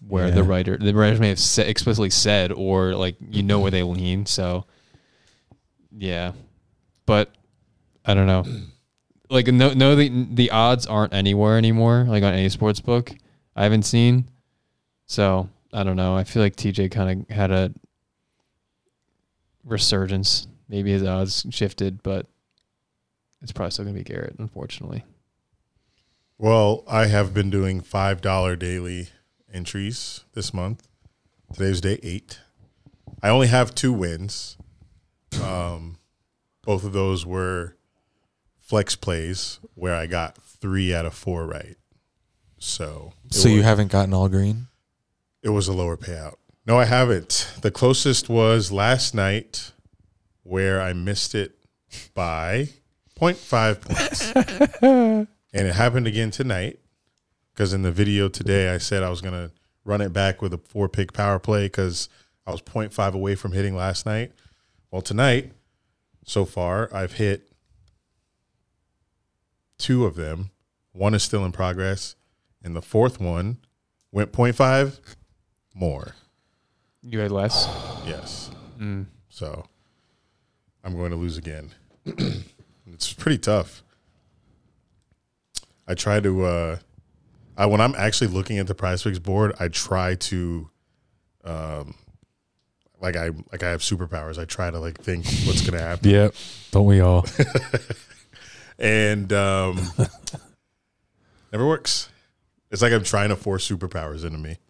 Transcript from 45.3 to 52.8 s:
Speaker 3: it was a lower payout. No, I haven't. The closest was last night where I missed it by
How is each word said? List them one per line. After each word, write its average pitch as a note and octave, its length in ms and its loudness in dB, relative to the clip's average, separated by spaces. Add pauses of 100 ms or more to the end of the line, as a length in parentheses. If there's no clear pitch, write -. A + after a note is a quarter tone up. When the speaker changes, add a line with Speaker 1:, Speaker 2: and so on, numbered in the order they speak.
Speaker 3:
it G#2+ 80 -2
was G2+ 180 0
a G2 40 -2
lower F2 240 -2
payout. D#2+ 400 -12 (280)
No, A#2 140 4
I B2 60 6
haven't. A#2+ 760 2
The - 120 0
closest B2+ 560 2
was A2+ 440 4
last A#2+ 420 0
night G2+ 580 -4 (720)
where F#2+ 360 0
I F#2 120 -2
missed F#2 420 -4
it G2+ 220 -6 (580)
by F2 540 -4 (460)